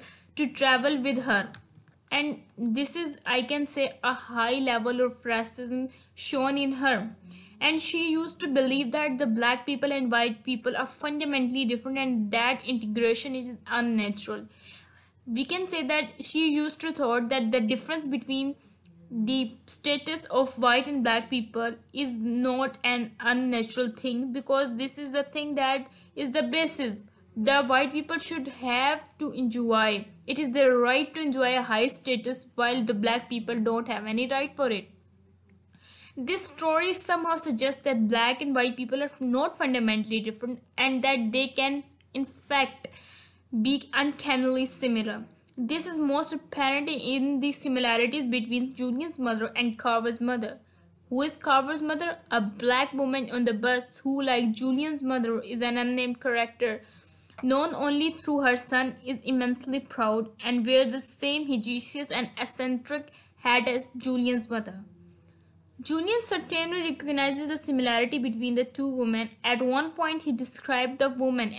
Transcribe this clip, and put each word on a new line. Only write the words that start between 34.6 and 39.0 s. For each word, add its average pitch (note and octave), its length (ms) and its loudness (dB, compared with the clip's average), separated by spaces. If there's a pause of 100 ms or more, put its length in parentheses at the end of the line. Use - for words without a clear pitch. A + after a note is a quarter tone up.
it. G3+ 200 -4 (1300)
This D#4+ 300 -2
story D#4+ 480 2
somehow E4+ 440 0
suggests C4+ 440 0
that A3+ 260 2
black A#3 340 2
and C#4+ 120 -2
white B3 240 2
people B3+ 240 -4